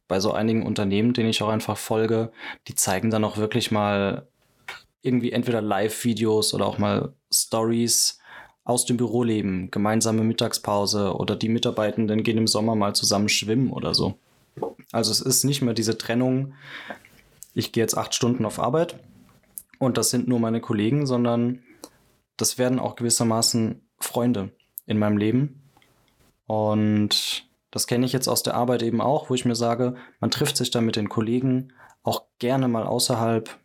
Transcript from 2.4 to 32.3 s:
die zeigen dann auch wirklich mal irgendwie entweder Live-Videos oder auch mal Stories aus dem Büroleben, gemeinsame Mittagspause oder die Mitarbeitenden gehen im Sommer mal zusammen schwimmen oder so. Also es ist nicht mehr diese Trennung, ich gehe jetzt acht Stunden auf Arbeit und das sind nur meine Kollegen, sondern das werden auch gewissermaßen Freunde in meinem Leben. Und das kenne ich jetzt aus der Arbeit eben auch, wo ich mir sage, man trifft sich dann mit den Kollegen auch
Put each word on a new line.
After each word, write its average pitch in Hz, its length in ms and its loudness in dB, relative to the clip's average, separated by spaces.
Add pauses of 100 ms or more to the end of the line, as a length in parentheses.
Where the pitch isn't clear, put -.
die - 80 -12
zeigen 98 340 0
dann 107 140 2
auch 104 140 -2
wirklich 107 340 0
mal 101 560 0 (760)
irgendwie 123 300 0
entweder 117 300 0
Live-Videos 107 920 0
oder 101 140 0
auch 101 100 -4
mal 104 360 0 (200)
Stories 117 840 0 (440)
aus 123 220 0
dem 123 120 0
Büroleben, 107 720 0
gemeinsame 110 520 2
Mittagspause 104 920 0
oder 101 200 -2
die 110 140 -2
Mitarbeitenden 110 760 0
gehen 113 140 2
im 110 100 2
Sommer 110 280 2
mal 101 180 0
zusammen 104 360 2
schwimmen 117 420 0
oder - 220 -4
so. 101 240 0 (760)
Also 113 200 0
es - 100 -2
ist 131 240 0
nicht 139 160 0
mehr 120 120 0
diese 110 240 -2
Trennung, 131 560 -2 (1000)
ich - 180 -4
gehe 113 120 0
jetzt 107 140 -2
acht 107 160 -6
Stunden 120 320 0
auf - 140 -6
Arbeit 160 400 -2 (800)
und 123 180 2
das 110 140 0
sind 120 160 0
nur 123 120 2
meine 113 220 0
Kollegen, 117 460 0
sondern 120 560 0 (720)
das - 200 -2
werden 123 200 2
auch 113 180 -4
gewissermaßen 117 840 0 (180)
Freunde 113 520 -2 (340)
in 107 140 0
meinem 104 180 2
Leben. 120 400 0 (880)
Und 107 1000 2 (260)
das - 160 -4
kenne 123 180 2
ich 123 80 -4
jetzt 131 140 0
aus 113 160 0
der - 120 -2
Arbeit 120 280 2
eben 113 180 0
auch, 143 280 0
wo 127 60 0
ich 127 100 0
mir 120 100 2
sage, 117 400 0 (240)
man 117 120 0
trifft 143 260 0
sich 123 140 -2
dann 113 140 2
mit 113 100 0
den 104 140 -2
Kollegen 127 640 0 (300)
auch - 200 -2 (160)